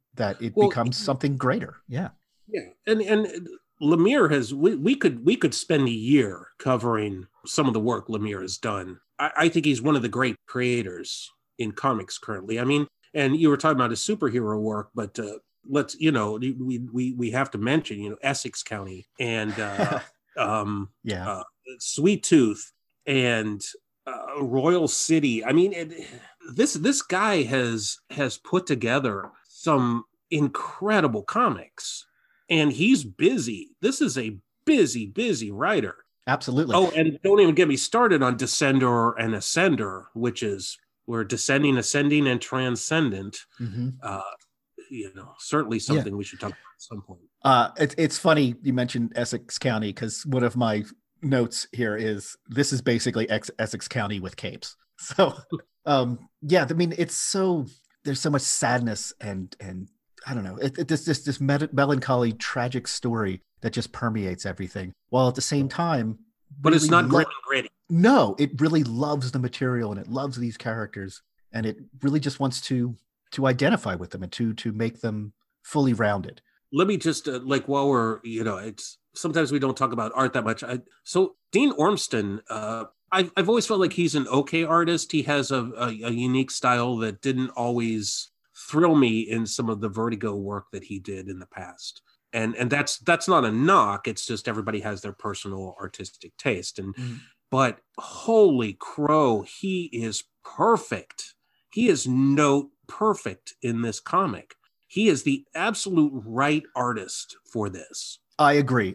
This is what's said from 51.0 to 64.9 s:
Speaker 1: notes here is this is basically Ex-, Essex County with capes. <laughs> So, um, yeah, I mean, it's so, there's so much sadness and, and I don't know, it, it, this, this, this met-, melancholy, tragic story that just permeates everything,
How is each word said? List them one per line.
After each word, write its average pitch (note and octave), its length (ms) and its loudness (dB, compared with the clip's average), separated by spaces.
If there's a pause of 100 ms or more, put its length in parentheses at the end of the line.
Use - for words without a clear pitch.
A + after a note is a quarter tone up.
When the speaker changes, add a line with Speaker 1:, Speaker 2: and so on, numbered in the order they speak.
Speaker 1:
notes B2+ 500 0
here A2 240 -2
is G#2+ 400 -6 (120)
this C#3 240 0
is B2+ 100 0
basically A#2 480 0
Ex-, G#2+ 280 -2
Essex A2 300 -6
County G#2 320 -4
with F#2 160 -12
capes. - 440 -12
<laughs> - 60 -20 (160)
So, E3 320 2 (520)
um, B2 420 0 (140)
yeah, D3+ 260 4
I E3 60 -2
mean, E3 240 0
it's E3+ 180 -2
so, F#3 480 0 (400)
there's C#3 160 -4
so D#3+ 80 -2
much C#3+ 140 0
sadness A#2+ 760 -2
and, F#2+ 400 -10
and F#2 300 -12 (380)
I C3+ 80 -6
don't A2 100 -4
know, F#2 140 -10
it, C3+ 200 -4
it, D#3 100 -4
this, D#3 180 -2
this, E3 180 -2
this C#3+ 160 -4
met-, C#3+ 320 0
melancholy, B2+ 640 2
tragic B2 520 -4
story G#2+ 540 -2 (220)
that A2+ 100 -2
just - 200 -6
permeates G#2 520 -4
everything, F#2 480 -8 (160)